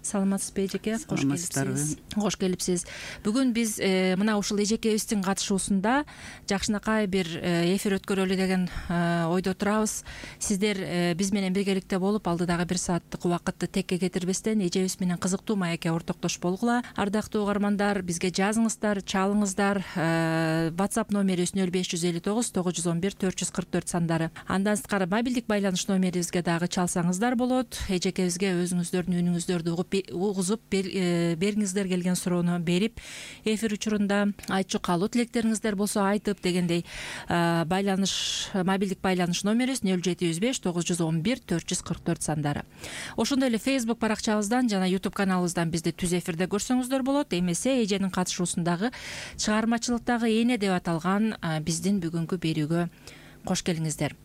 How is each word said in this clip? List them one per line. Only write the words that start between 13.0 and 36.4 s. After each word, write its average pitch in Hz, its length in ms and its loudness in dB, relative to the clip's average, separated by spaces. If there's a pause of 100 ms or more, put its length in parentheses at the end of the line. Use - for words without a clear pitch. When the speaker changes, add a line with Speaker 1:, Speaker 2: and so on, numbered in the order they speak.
Speaker 1:
убакытты 175 420 0
текке 185 320 -2
кетирбестен, 190 600 0
эжебиз 185 380 0
менен 180 180 0
кызыктуу 196 380 -2
маекке 170 360 0
ортоктош 170 480 -2
болгула. 233 420 0 (140)
Ардактуу 208 480 -2
угармандар, 202 580 2
бизге 175 300 -2
жазыңыздар, 208 720 0
чалыңыздар. 202 800 2 (120)
Э, 165 800 2
WhatsApp 202 360 0
номерибиз 185 420 2
нөл 190 160 0
беш 185 200 -2
жүз 175 180 -2
элүү 170 140 0
тогуз, 220 300 -2
тогуз 180 220 0
жүз 165 140 -2
он 170 140 0
бир, 196 100 0
төрт 185 240 -2
жүз - 160 -4
кырк - 180 -4
төрт 175 200 -2
сандары. 165 420 0 (160)
Андан 196 300 2
сырткары 190 300 -2
мобилдик 240 380 0
байланыш 196 420 0
номерибизге 180 540 0
дагы 170 260 0
чалсаңыздар 180 680 0
болот. 247 420 0 (120)
Эжекебизге 180 640 0 (100)
өзүңүздөрдүн 175 560 0
үнүңүздөрдү 175 540 0
угуп, 175 160 -2
бе-, 190 240 0
угузуп, 190 560 0
бел-, 190 240 0
э, 170 420 2 (1200)
берип, 175 400 0 (460)
эфир 214 280 0
учурунда 202 600 2 (140)
айтчу 190 320 -2
калуу 180 300 0
тилектериңиздер 226 680 0
болсо 202 300 0
айтып 202 360 0